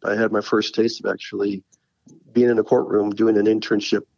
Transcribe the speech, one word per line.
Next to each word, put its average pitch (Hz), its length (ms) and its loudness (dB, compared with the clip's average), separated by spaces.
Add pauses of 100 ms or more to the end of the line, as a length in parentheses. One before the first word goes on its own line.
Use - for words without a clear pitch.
I 104 120 -2
had 110 160 0
my 104 100 0
first - 340 -2
taste 113 280 -2
of 98 80 -2
actually 101 520 -6 (680)
being 120 160 4
in 113 100 2
a 107 40 2
courtroom 104 480 0
doing 110 260 2
an 104 80 2
internship 107 560 0 (160)